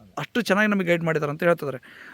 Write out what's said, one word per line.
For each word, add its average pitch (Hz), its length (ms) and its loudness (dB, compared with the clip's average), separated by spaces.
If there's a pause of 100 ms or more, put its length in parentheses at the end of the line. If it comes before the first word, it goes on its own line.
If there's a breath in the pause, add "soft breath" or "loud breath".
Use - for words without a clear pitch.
(180)
ಅಷ್ಟು 185 240 -4
ಚೆನ್ನಾಗಿ 208 300 2
ನಮಗೆ 196 160 0
ಗೈಡ್ 170 160 2
ಮಾಡಿದ್ದಾರೆ 156 280 0
ಅಂತ 156 120 -6
ಹೇಳ್ತಿದ್ದಾರೆ. 156 340 0 (360 loud breath)